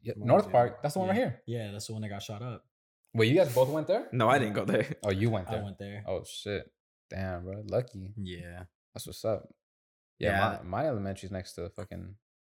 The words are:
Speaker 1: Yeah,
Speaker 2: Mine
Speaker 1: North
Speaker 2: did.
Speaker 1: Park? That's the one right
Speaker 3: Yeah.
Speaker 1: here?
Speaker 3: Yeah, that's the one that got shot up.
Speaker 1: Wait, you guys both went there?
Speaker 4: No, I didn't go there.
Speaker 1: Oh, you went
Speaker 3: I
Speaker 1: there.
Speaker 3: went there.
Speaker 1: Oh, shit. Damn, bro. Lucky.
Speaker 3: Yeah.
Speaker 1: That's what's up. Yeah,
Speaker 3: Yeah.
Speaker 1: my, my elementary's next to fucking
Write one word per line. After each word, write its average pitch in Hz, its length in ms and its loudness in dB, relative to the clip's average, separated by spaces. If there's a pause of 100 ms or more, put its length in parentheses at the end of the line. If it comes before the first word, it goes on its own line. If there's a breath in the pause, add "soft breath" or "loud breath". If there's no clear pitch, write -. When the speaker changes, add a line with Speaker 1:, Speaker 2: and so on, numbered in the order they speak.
Speaker 1:
Yeah, 117 140 -6
Speaker 2:
Mine 107 100 -4
Speaker 1:
North 175 180 8
Speaker 2:
did. - 60 -12
Speaker 1:
Park? 120 300 4
That's 147 120 -2
the 190 60 -2
one 185 100 0
right 202 80 2
Speaker 3:
Yeah. 254 60 4
Speaker 1:
here? 156 220 -4
Speaker 3:
Yeah, 113 260 -6
that's 104 160 -10
the 110 60 -10
one 110 80 -6
that 107 80 -8
got 101 140 -10
shot 104 180 -10
up. 120 240 -12 (480)
Speaker 1:
Wait, 113 160 6
you 139 60 6
guys 165 200 6
both 131 140 6
went 156 180 -2
there? 208 240 2
Speaker 4:
No, 123 180 6
I 139 100 8
didn't 107 160 0
go 107 100 -2
there. 104 280 2 (100)
Speaker 1:
Oh, 104 80 2
you 101 180 4
went 95 180 -2
Speaker 3:
I 113 80 -4
Speaker 1:
there. 107 80 -4
Speaker 3:
went 101 160 -10
there. 101 260 -12
Speaker 1:
Oh, 92 200 -4
shit. - 440 -6 (400)
Damn, 92 360 -6
bro. 101 240 -10
Lucky. 101 480 -4
Speaker 3:
Yeah. 87 480 -10 (280)
Speaker 1:
That's - 140 -14
what's - 180 -16
up. 110 220 -2 (720)
Yeah, - 120 0
Speaker 3:
Yeah. 98 320 0
Speaker 1:
my, 95 180 -4
my 156 60 0
elementary's 98 440 -6
next 95 220 -10
to 85 160 -8
fucking 92 460 -14 (400)